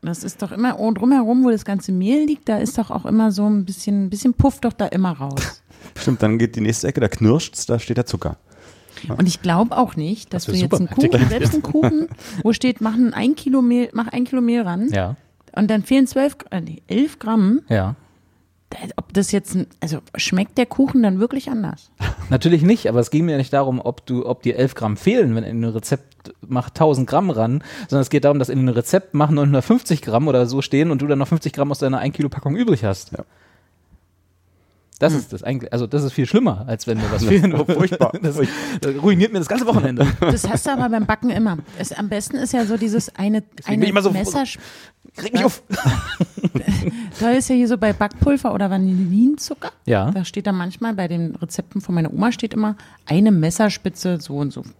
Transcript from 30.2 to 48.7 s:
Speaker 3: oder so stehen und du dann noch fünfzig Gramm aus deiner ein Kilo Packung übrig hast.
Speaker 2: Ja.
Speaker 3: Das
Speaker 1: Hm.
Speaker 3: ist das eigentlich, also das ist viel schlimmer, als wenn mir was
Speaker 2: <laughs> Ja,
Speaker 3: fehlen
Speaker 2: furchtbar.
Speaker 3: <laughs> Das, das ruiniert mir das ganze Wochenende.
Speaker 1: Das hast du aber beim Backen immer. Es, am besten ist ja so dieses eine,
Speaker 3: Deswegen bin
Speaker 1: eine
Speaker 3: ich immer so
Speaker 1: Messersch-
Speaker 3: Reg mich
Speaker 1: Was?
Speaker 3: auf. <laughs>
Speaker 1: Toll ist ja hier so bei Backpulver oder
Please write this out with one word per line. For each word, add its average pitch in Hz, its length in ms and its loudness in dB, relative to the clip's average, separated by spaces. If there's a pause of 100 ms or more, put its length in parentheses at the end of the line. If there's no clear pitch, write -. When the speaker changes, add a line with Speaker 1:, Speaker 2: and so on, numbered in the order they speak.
Speaker 3:
oder 127 160 4
so 131 160 -2
stehen 151 300 0
und 135 100 -2
du 143 60 -2
dann 143 140 2
noch 135 80 -2
fünfzig 156 260 -2
Gramm 147 160 -2
aus 139 80 -4
deiner 135 220 0
ein 139 120 -2
Kilo 147 160 -2
Packung 139 260 -4
übrig 196 300 2
hast. 98 280 -4
Speaker 2:
Ja. - 120 -10 (1800)
Speaker 3:
Das 156 140 4
Speaker 1:
Hm. 143 60 2
Speaker 3:
ist - 120 -12
das 90 100 -10
eigentlich, 127 300 -6
also 120 140 -2
das 143 180 -2
ist 135 80 -4
viel 131 140 0
schlimmer, 165 420 0
als 113 180 -6
wenn 113 120 -2
mir 110 120 -2
was 104 120 -2
Speaker 2:
<laughs> - 0 -
Ja, 110 80 2
Speaker 3:
fehlen 180 340 4
Speaker 2:
furchtbar. 180 520 0
Speaker 3:
<laughs> - 60 -8
Das, 151 140 -2
das 147 680 -4
ruiniert 202 300 4
mir 196 60 -2
das 165 100 -4
ganze 233 180 -2
Wochenende. 139 400 2 (140)
Speaker 1:
Das - 260 0
hast - 200 -2
du 294 60 -2
aber 254 180 0
beim 220 160 0
Backen 220 240 0
immer. 196 260 0 (220)
Es, 190 140 -8
am 202 180 -8
besten 208 260 -6
ist 262 160 -4
ja 240 140 0
so 220 100 -2
dieses 214 400 -2
eine, 208 240 0
Speaker 3:
Deswegen - 240 -20
bin - 120 -2
Speaker 1:
eine - 80 4
Speaker 3:
ich 196 60 2
immer 202 120 2
so 196 80 4
Speaker 1:
Messersch- 247 480 -2 (640)
Speaker 3:
Reg 220 100 -6
mich 233 100 2
Speaker 1:
Was? - 40 4
Speaker 3:
auf. - 220 0
<laughs> 190 1500 -2
Speaker 1:
Toll 233 140 2
ist 254 160 0
ja 262 80 2
hier 240 120 4
so 233 100 0
bei 208 140 2
Backpulver 226 600 0
oder 196 160 0